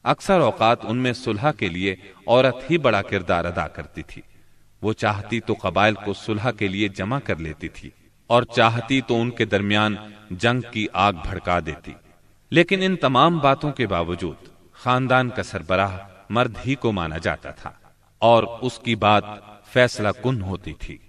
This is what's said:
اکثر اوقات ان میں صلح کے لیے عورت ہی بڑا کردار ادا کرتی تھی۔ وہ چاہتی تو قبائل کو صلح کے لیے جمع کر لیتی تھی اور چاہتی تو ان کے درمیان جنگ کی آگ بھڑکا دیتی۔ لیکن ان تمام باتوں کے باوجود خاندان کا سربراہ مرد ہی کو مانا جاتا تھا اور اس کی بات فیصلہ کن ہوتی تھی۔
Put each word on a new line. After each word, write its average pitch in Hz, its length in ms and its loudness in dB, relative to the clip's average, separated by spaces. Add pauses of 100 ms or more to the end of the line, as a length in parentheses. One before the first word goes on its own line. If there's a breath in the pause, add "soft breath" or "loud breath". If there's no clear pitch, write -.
اکثر 170 360 2
اوقات 117 440 4
ان 113 140 -2
میں 127 160 0
صلح 117 380 -2
کے 104 180 -4
لیے 92 260 -2 (320 loud breath)
عورت 127 440 2
ہی 170 60 4
بڑا 117 240 2
کردار 90 440 -2
ادا 87 220 -4
کرتی 78 360 -12
تھی۔ - 180 -18 (540)
وہ 104 180 -4
چاہتی 107 460 -4
تو 110 220 -4
قبائل 98 320 2
کو 104 200 -6
صلح 104 380 -4
کے 107 160 -4
لیے 98 200 -2
جمع 101 320 -4
کر 107 160 -6
لیتی 80 320 -10
تھی - 220 -16 (380)
اور 120 160 4
چاہتی 120 580 2
تو 120 200 0
ان 120 80 0
کے 120 160 -2
درمیان 104 500 2 (360)
جنگ 120 300 0 (100)
کی 110 220 -2
آگ 98 200 4
بھڑکا 87 520 -2
دیتی۔ 78 260 -10 (600)
لیکن 175 320 2
ان 190 120 2
تمام 147 440 4
باتوں 139 320 2
کے 127 160 -2
باوجود 87 480 -4 (360)
خاندان 127 580 0
کا 101 140 -8
سربراہ 92 540 -2 (320)
مرد 117 240 0 (140)
ہی 135 80 0
کو 120 160 -2
مانا 82 260 -4
جاتا 80 340 -4
تھا - 200 -16 (480)
اور 113 240 6 (180)
اس 123 180 -6
کی 117 160 -2
بات 104 280 4 (420)
فیصلہ 123 420 2 (160)
کن 127 180 -2
ہوتی 95 320 -8
تھی۔ - 240 -12 (120)